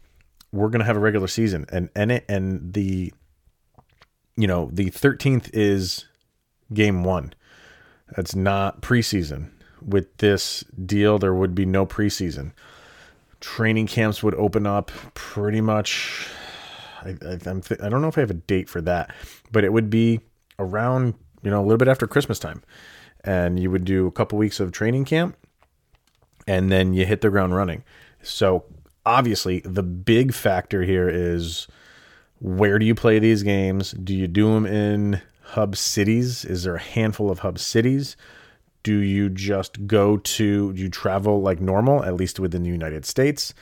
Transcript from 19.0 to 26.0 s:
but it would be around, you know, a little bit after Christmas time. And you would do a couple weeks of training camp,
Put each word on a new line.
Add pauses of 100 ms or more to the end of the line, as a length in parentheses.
but
it
would
be (380)
around, (280)
you
know,
a
little
bit
after
Christmas
time. (600)
And
you
would
do
a
couple
weeks
of
training
camp, (1080)